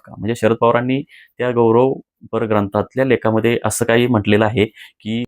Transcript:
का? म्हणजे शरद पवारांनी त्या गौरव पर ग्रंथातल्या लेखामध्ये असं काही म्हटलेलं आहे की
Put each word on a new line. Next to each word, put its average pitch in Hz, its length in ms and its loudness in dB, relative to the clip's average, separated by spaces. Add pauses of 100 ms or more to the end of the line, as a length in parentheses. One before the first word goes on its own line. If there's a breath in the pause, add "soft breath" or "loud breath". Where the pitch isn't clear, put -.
का? - 120 -20
म्हणजे 107 180 -6
शरद 113 200 0
पवारांनी 120 460 0 (360 soft breath)
त्या 123 140 -2
गौरव 120 420 2 (380)
पर 113 140 -2
ग्रंथातल्या 104 600 -2
लेखामध्ये 113 600 0
असं 107 200 -4
काही 120 220 2
म्हटलेलं 107 380 2
आहे 107 200 0 (360 loud breath)
की 113 260 -6